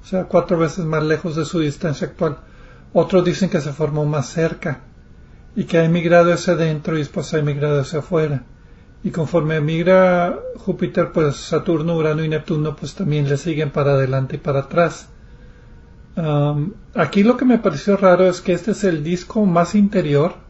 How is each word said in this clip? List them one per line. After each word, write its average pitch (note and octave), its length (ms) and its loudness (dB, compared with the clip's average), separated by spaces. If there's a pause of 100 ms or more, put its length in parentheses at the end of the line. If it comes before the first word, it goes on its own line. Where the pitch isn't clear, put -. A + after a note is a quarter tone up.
o - 40 -20
sea, F#3 180 -2
cuatro F3 340 2
veces E3 260 -2
más D#3 200 -2
lejos D#3 320 -2
de D#3+ 80 -2
su E3+ 160 -4
distancia D3+ 480 -4
actual. D3+ 300 -4 (540)
Otros F3+ 320 4
dicen F3 240 0
que E3+ 120 0
se C#3+ 120 -8
formó D3+ 320 -2
más D3 220 -2
cerca, E3 540 -4 (760)
y G3 100 -2
que E3+ 140 0
ha E3 60 4
emigrado E3+ 480 4
hacia E3+ 220 0
adentro D#3+ 420 -2
y - 20 -2
después D3 360 -6
ha D#3+ 40 2
emigrado D3 420 0
hacia C#3+ 200 -4
afuera. D3 440 -2 (600)
Y F#3+ 60 -2
conforme D#3 500 0
migra F3 760 2 (200)
Júpiter, F3+ 540 -2
pues D3+ 220 0
Saturno, E3 600 -2
Urano D#3 260 0
y D#3+ 60 -4
Neptuno, D3+ 480 -4
pues - 180 -12
también D3 340 -2
le C#3+ 80 0
siguen D3+ 340 -4
para C#3+ 240 2
adelante C3+ 420 0
y - 20 -8
para C#3 220 -2
atrás. - 480 -2 (1040)
Am, D3 600 0 (200)
aquí G3 300 2
lo B3 120 4
que - 80 -4
me A#3+ 140 4
pareció G3 380 0
raro F#3 300 6
es F3+ 140 0
que F#3 120 -2
este F3 180 -2
es G3+ 140 -4
el E3 180 0
disco F3+ 420 -2
más F3 300 2
interior F3 600 2 (160)